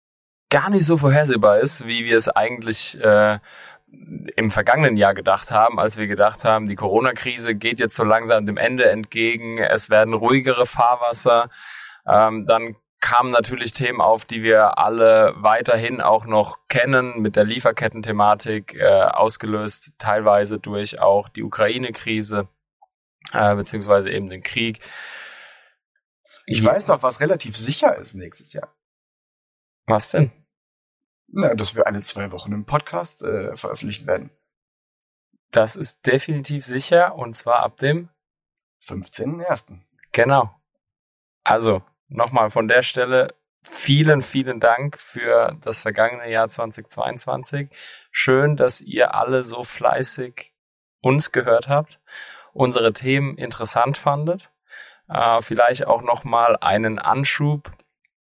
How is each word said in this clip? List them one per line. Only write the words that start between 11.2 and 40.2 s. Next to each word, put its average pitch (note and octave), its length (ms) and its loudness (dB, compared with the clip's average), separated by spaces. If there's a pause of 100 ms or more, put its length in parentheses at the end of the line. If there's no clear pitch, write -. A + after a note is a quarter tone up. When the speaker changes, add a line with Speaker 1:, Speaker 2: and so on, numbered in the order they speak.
Speaker 1:
Ähm, A2 400 2
dann A2+ 280 0 (240)
kamen B2 300 2
natürlich A#2+ 440 -2
Themen B2 280 -2
auf, A2 240 4
die A#2 160 -10
wir A2 380 4
alle A2 580 4
weiterhin A#2 640 0
auch A2 240 2
noch G#2+ 440 -2
kennen, B2+ 520 0
mit G#2+ 140 -2
der G#2+ 80 6
Lieferketten-Thematik, G#2+ 1300 -2
äh, F#2+ 280 4
ausgelöst G#2+ 960 -2
teilweise G#2 580 2
durch G#2 420 -8
auch G2+ 300 2
die A2 140 -12
Ukraine-Krise, A2 1040 -4 (840)
äh, G#2 240 2
beziehungsweise G2+ 540 0
eben F#2+ 180 -6
den F#2 140 -14
Krieg. A2+ 380 -6 (1700)
Speaker 2:
Ich A2+ 160 -2
Speaker 1:
Ja. A#2 80 6
Speaker 2:
weiß G3 160 0
noch, D#3+ 160 2
was B2+ 160 0
relativ D3+ 380 -2
sicher C#3 380 0
ist - 200 -16
nächstes - 380 -20
Jahr. - 200 -14 (1120)
Speaker 1:
Was G#2+ 240 -2
denn? D3+ 220 2 (1040)
Speaker 2:
Na, C3+ 200 0
dass G#2+ 200 -6
wir A2+ 120 0
alle G2+ 160 -6
zwei G2+ 280 -10
Wochen F#2 220 -10
einen G#2 120 -8
Podcast, - 580 -6
äh, - 320 -6
veröffentlichen - 500 -12
werden. F#2 240 -4 (1200)
Speaker 1:
Das A2+ 260 0
ist - 300 -12
definitiv C#3 580 -2
sicher, E3+ 520 0
und A#2+ 200 -12
zwar A#2+ 280 0
ab A#2 140 -6
dem D#3+ 320 -2 (680)
Speaker 2:
fünfzehnten A2+ 600 -10
ersten. E3 440 -6 (280)
Speaker 1:
Genau. A#2+ 420 2 (880)